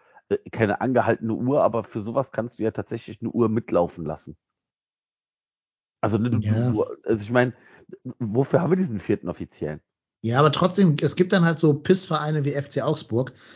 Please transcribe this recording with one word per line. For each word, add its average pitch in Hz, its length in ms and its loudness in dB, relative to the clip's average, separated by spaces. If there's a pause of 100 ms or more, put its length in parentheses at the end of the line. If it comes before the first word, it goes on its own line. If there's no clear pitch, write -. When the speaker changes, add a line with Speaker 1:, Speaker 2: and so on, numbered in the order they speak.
(300)
Speaker 1:
äh, 101 80 0 (120)
keine 104 300 0
angehaltene 113 540 0
Uhr, 127 280 0
aber 110 220 2
für - 180 -8
sowas 117 300 -4
kannst 117 260 -6
du 107 60 -4
ja 110 80 0
tatsächlich 113 480 -10
eine 117 120 -4
Uhr 113 180 2
mitlaufen 87 560 0
lassen. - 320 -10 (1600)
Also, 107 180 0
ne, 117 120 0
du, 113 100 2
Speaker 2:
Ja. 113 320 0
Speaker 1:
du, 104 140 2 (180)
also 107 180 0
ich 104 100 -8
meine, 123 220 2 (680)
Wofür 127 420 0
haben - 100 0
wir 190 60 2
diesen 127 220 -2
vierten - 300 -4
Offiziellen? 80 520 -8 (400)
Speaker 2:
Ja, 117 180 0
aber 147 140 6
trotzdem, 180 480 2
es 143 160 0
gibt 180 160 2
dann 185 120 4
halt 165 140 2
so 151 140 4
Pissvereine 151 720 -2
wie 143 80 -2
F 139 160 -6
C 135 120 -2
Augsburg, 127 520 -2 (220)